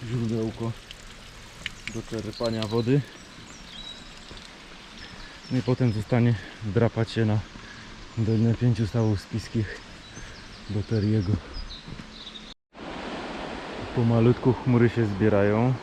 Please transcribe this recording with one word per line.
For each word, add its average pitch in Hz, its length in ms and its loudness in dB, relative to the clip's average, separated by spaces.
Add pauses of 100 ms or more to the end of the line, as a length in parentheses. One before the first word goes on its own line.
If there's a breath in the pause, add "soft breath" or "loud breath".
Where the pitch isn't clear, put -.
źródełko 113 640 -2 (1200)
do 113 60 -6
czerpania 110 680 -2
wody. 120 340 4 (2500 loud breath)
No 127 60 2
i 123 40 2
potem 123 320 2
zostanie 117 400 4 (300 loud breath)
wdrapać 110 480 2
się 113 140 2
na 107 140 4 (800 loud breath)
Dolne 113 360 4
Pięciu 117 340 2
Stawów 110 340 2
Spiskich - 600 -4 (880 loud breath)
do 101 140 -2
Teriego. 107 480 2 (2750)
Pomalutku 117 580 6
chmury 120 360 6
się 117 160 2
zbierają. 104 760 4